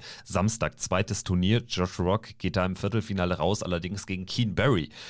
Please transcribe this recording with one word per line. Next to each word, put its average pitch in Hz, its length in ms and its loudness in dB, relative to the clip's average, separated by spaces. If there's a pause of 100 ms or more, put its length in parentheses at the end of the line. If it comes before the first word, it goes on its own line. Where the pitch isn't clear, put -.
(240)
Samstag, 90 560 0
zweites 92 440 0
Turnier, 95 440 4
Josh 90 320 -2
Rock 92 380 0
geht 90 200 -2
da 90 100 4
im 92 80 -2
Viertelfinale 95 640 0
raus, 95 240 2
allerdings 90 420 -4
gegen 92 220 -4
Keen 110 260 0
Barry. 101 360 2 (200)